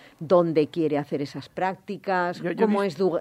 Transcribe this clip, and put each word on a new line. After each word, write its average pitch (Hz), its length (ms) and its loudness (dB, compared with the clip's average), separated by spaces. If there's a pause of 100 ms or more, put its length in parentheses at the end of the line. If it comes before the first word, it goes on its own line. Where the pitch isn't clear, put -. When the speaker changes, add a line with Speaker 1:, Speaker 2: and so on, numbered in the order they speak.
(200)
Speaker 1:
dónde 160 480 4
quiere 151 280 2
hacer 143 240 -4
esas 143 300 -10
prácticas. 180 920 -4
Speaker 2:
Yo, 175 120 -4
yo 165 120 2
Speaker 1:
¿Cómo 208 160 2
Speaker 2:
vi- 202 60 0
Speaker 1:
es, 160 100 -4
du-, 175 240 0